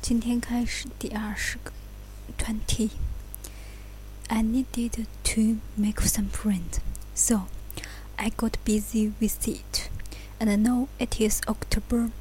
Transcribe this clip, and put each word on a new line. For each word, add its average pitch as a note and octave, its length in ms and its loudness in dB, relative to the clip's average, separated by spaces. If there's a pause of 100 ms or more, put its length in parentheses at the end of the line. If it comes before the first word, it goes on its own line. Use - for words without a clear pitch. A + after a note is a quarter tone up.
今 A#3 180 2
天 A#3+ 200 2
开 A#3+ 260 0
始 - 220 -2 (120)
第 - 100 -4
二 G#3+ 260 -2
十 - 280 -4
个 - 80 -8 (640)
，twenty。 A3 540 0 (1400)
I A3+ 160 2
needed A#3 640 0 (160)
to A3 340 4 (180)
make G#3+ 260 2
some G3 280 4
friends, F3+ 500 0 (360)
so G3+ 320 4 (680)
I G#3+ 120 0
got A3+ 240 0 (100)
busy G#3+ 560 4
with - 280 2
it. - 420 -4 (500)
And G#3+ 240 6
now B3 240 6 (120)
it - 200 0
is G#3+ 280 4
October A#3 720 2